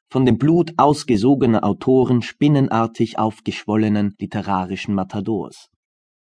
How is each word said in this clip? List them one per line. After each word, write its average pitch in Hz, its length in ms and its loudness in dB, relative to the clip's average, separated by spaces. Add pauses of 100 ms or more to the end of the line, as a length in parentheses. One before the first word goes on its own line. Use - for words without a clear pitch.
von - 180 0
dem 117 120 4
Blut 165 380 2
ausgesogener 127 840 2
Autoren 123 600 2
spinnenartig 117 960 0
aufgeschwollenen 107 1000 -2
literarischen 95 760 -6
Matadors. 95 760 -8 (640)